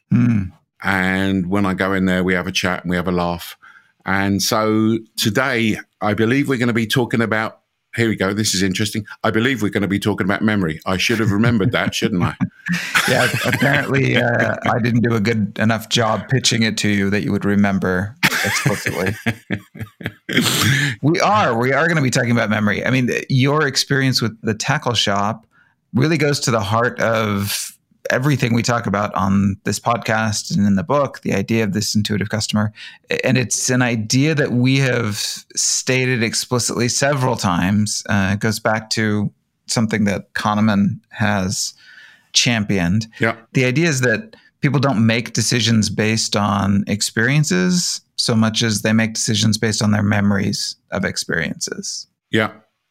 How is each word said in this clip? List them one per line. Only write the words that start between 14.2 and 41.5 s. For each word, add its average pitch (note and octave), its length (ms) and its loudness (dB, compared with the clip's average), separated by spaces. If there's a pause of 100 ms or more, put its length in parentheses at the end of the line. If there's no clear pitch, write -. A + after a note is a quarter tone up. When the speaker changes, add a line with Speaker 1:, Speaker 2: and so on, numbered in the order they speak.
Speaker 1:
I G#2+ 140 0
didn't A2+ 220 2
do A#2 120 2
a A2+ 60 2
good G#2+ 400 0
enough A2 300 0
job A2 380 0
pitching A#2+ 360 0
it A2 160 0
to G#2+ 100 0
you G2 220 0
that G#2 100 0
you - 100 -2
would G2 140 -2
remember G2+ 800 2
explicitly. G#2 960 -2
Speaker 2:
<laughs> - 60 -20 (1800)
Speaker 1:
We D#3 160 2
are. F#3+ 360 2
We B2 160 0
are C#3+ 160 2
gonna E3 140 0
be C3 80 2
talking A#2+ 220 0
about A#2 180 2
memory. G#2 340 0
I F2+ 60 0
mean, B2+ 180 2
th-, E2 220 -2
your C#3+ 380 2
experience C3+ 560 0
with - 180 -4
the A2 140 -2
tackle C3 400 -2
shop G2+ 500 -2 (480)
really D#3 240 2
goes C#3+ 240 0
to C3 100 0
the A2+ 100 2
heart A2+ 380 0
of G#2 800 -2 (340)
everything B2+ 420 2
we A#2 80 2
talk A#2 240 -2
about G2+ 300 0
on G2 480 2
this G#2 160 -4
podcast A2 760 -2
and G2+ 120 2
in G2+ 80 4
the F#2 80 0
book, C#3 380 -2
the - 120 -2
idea A2 300 0
of G2 100 -2
this G#2 220 -2
intuitive G#2+ 340 -2
customer. G#2+ 420 -2 (380)
A-, - 160 -2
and B2+ 120 4
it's - 320 -2
an B2+ 120 2
idea B2 540 2
that D3 160 0
we B2 260 2
have A#2+ 400 0 (380)
stated B2+ 640 0
explicitly A#2 680 -2
several C3 480 0
times. G2+ 760 0
Uh, G2 240 2
it G#2 60 -2
goes A2 200 0
back A2 320 -2
to G#2 400 0 (360)
something A2 380 0
that G2 280 -2
Kahneman G#2 640 0 (100)
has G#2 640 -2 (600)